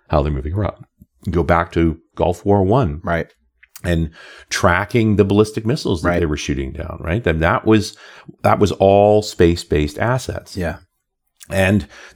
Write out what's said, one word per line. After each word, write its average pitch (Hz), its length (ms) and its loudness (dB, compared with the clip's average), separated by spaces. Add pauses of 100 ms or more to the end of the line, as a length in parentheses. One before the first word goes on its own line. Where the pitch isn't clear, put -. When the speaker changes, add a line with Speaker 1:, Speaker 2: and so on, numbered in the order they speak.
Speaker 1:
how 76 140 0
they're 73 100 -2
moving 71 220 -6
around. - 300 -6 (460)
Go 85 120 0
back 85 300 0
to 85 260 0 (180)
Gulf 85 280 -2
War 101 200 2
One. 95 400 0
Speaker 2:
Right. 85 240 -4 (560)
Speaker 1:
And 82 260 -2 (400)
tracking 101 680 0
the 101 80 6
ballistic 104 400 0
missiles 110 380 -4
that 87 80 -2
Speaker 2:
Right. 87 100 0
Speaker 1:
they 85 60 -2
were 76 100 -2
shooting 67 360 -6
down, 80 280 -12
right? 95 260 -4
And 80 140 0
that 87 260 0
was, 110 300 4 (460)
that 104 160 2
was 98 140 2
all 101 500 4
space-based 85 760 0
assets. - 580 -6
Speaker 2:
Yeah. 82 200 -6 (720)
Speaker 1:
And 95 360 0 (300)